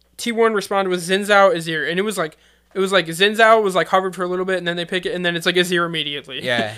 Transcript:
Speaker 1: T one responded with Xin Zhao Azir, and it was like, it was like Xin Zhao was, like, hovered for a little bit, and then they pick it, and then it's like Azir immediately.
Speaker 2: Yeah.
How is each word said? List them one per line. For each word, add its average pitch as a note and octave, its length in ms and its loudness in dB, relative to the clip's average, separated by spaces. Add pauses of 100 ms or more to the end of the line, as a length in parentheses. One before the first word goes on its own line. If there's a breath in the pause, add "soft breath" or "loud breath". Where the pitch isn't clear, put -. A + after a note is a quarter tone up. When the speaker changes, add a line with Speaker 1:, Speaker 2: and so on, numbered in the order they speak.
(160)
Speaker 1:
T - 160 -4
one A3+ 200 2
responded G3 380 -2
with F3+ 160 -2
Xin F#3+ 200 0
Zhao G3 280 6
Azir, D#3+ 340 -4
and E3+ 100 -2
it F#3+ 40 2
was G#3 160 -4
like, D#3+ 180 -6 (380 soft breath)
it G3 60 -2
was F#3+ 120 -2
like F3+ 140 2
Xin F#3 300 0
Zhao A3 260 6
was, F#3+ 140 0
like, E3 120 0
hovered F#3+ 280 0
for F#3 80 -6
a - 20 -2
little F3+ 180 -4
bit, F#3 140 -2
and F3 80 -6
then E3+ 100 -2
they F3 80 -4
pick F3+ 220 -4
it, E3 80 -6
and F3+ 100 -4
then F3 120 0
it's E3+ 100 -6
like F3+ 80 2
Azir F3 320 0
immediately. C#3+ 580 -8
Speaker 2:
Yeah. A#2 340 -2